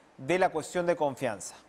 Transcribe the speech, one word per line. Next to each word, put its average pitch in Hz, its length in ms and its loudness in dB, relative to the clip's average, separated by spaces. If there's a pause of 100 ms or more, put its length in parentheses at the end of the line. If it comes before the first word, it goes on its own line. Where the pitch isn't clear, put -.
(160)
de 147 220 0
la 185 120 4
cuestión 175 360 -2
de 175 80 4
confianza. 131 640 -2 (120)